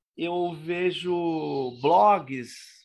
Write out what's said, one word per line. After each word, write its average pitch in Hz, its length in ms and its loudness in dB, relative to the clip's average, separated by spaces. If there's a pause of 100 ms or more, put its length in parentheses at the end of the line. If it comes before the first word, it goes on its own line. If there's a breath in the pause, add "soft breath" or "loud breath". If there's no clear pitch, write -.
(160)
eu 175 380 -4
vejo 165 1300 -4
blogs 151 1040 2